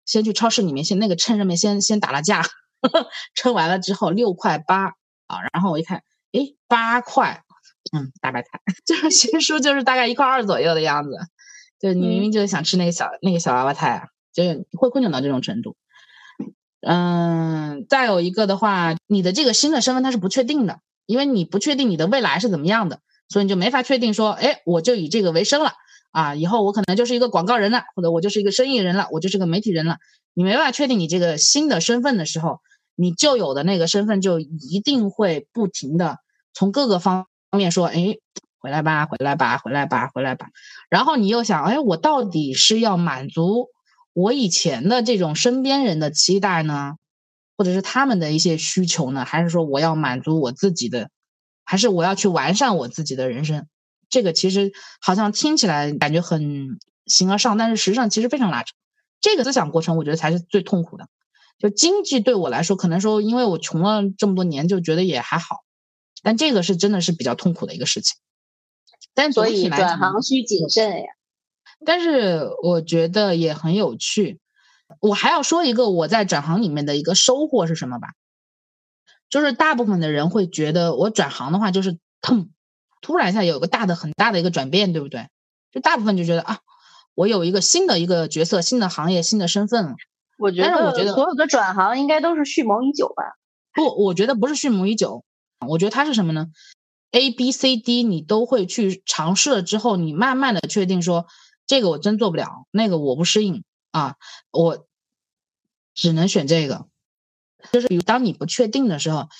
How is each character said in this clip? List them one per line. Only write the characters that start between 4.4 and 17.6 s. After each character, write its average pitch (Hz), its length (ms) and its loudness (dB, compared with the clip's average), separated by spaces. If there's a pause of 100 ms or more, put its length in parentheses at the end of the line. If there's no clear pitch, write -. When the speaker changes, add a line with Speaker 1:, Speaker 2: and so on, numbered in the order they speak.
Speaker 1:
八， 190 300 0 (400)
啊， 90 120 -10 (140)
然 175 100 0
后 190 80 0
我 151 80 -2
一 165 40 -4
看， 180 200 -8 (300)
诶， 269 240 -4 (100)
八 233 320 0
块， 240 420 -2 (540)
嗯， 139 240 -4
大 131 140 -6
白 120 80 -6
菜， - 80 -14 (220)
<laughs> - 140 -8
就 330 100 0
是 320 140 0
先 254 300 4
说 311 220 0
就 277 120 2
是 269 120 0
大 254 100 2
概 254 140 2
一 240 60 -2
块 269 100 4
二 254 200 2
左 165 140 0
右 165 160 2
的 160 60 0
样 147 240 0
子。 139 60 -10 (680)
就 190 140 0
你 180 120 2
明 180 140 2
明 208 140 0
就 208 120 2
想 185 200 -2
吃 185 100 0
那 180 80 2
个 175 80 2
小， 156 140 -2
Speaker 2:
嗯。 - 160 -10
Speaker 1:
那 185 100 2
个 170 80 2
小 147 160 0
娃 127 80 2
娃 139 100 0
菜 143 220 -2
啊， - 120 -12 (260)
就 170 100 0
是 170 300 -2
会 247 160 2
困 262 120 0
窘 226 100 2
到 131 100 -2
这 139 80 -2
种 131 120 -2
程 113 200 -6
度。 107 160 -12 (1040)
嗯， 165 1080 -2